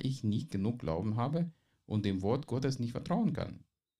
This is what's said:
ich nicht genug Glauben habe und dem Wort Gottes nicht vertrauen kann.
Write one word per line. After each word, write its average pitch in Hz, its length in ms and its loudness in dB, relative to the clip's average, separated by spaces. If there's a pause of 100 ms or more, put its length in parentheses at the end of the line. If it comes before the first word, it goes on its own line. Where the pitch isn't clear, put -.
ich 135 180 -2
nicht 110 280 0
genug 110 280 0
Glauben 104 380 0
habe 160 340 0 (340)
und 104 200 0
dem 95 160 2
Wort 123 260 2
Gottes 131 320 0
nicht 120 140 -2
vertrauen 202 400 0
kann. - 320 -6 (340)